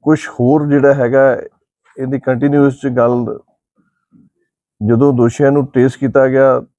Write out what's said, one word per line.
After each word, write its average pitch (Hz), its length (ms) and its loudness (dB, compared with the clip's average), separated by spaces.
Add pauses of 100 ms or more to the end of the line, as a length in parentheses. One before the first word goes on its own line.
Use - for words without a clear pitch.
ਕੁਛ 151 280 -2
ਹੋਰ 147 380 0
ਜਿਹੜਾ 143 260 2
ਹੈਗਾ, 135 400 2 (640)
ਇਹਦੀ 131 220 -8
ਕੰਟੀਨਿਊਸ 139 640 0
ਚ 139 60 -6
ਗੱਲ, 120 520 -2 (1500)
ਜਦੋਂ 131 240 2
ਦੋਸ਼ੀਆਂ 123 380 0
ਨੂੰ 139 160 -2
ਟ੍ਰੇਸ 127 280 0
ਕੀਤਾ 135 320 0
ਗਿਆ 131 320 2 (200)